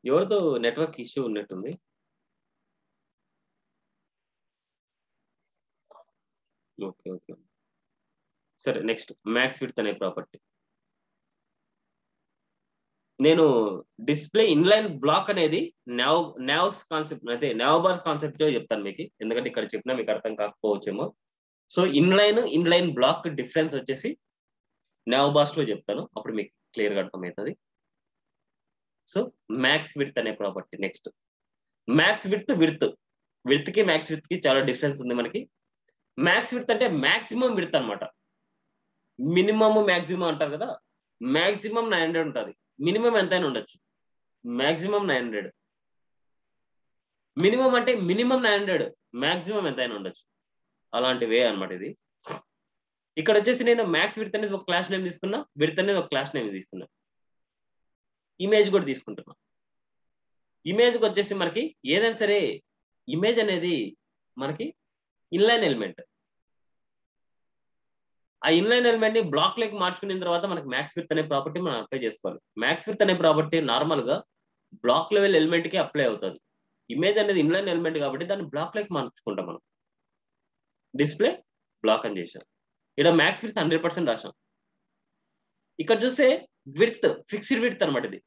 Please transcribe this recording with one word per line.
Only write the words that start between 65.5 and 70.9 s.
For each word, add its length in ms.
element. 360
ఆ 80
inline 360
element 300
ని 80
block 340
లోకి 180
మార్చుకున్న 420
తర్వాత 280
మనకి 220
max 280